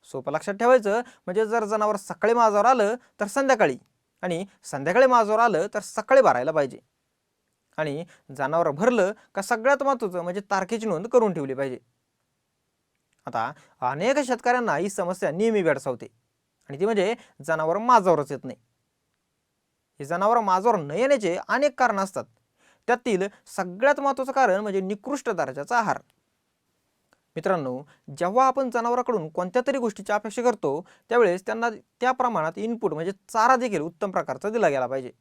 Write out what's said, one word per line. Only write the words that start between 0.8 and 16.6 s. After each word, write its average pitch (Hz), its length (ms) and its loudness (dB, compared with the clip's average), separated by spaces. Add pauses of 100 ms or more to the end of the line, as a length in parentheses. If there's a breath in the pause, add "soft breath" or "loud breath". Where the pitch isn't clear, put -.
म्हणजे 202 200 0
जर 214 200 -2
जनावर 214 320 -2
सकाळी 208 360 0
माझावर 220 320 4
आलं 240 300 4 (240 soft breath)
तर - 80 -4
संध्याकाळी 220 500 2 (460)
आणि 185 220 -4 (180 soft breath)
संध्याकाळी 175 440 2
माझावर 220 320 4
आलं 202 340 2
तर 208 80 -6
सकाळी 262 400 2
भरायला 139 300 2
पाहिजे. 143 280 -2 (960)
आणि 156 260 -6 (340 soft breath)
जनावर 156 340 0
भरलं 202 400 2 (240 soft breath)
का 196 60 -4
सगळ्यात 247 420 0
महत्त्वाचं 220 400 -2
म्हणजे 180 180 -6 (100)
तारखेची 208 360 -4
नोंद 185 200 -4
करून 220 260 2
ठेवली 139 200 -4
पाहिजे. 131 240 -4 (1500)
आता 120 240 -4 (300 soft breath)
अनेक 160 380 0
शेतकऱ्यांना 240 560 0
ही 202 140 -2
समस्या 180 420 -4
नेहमी 208 320 0
भेडसावते 131 440 -2 (600)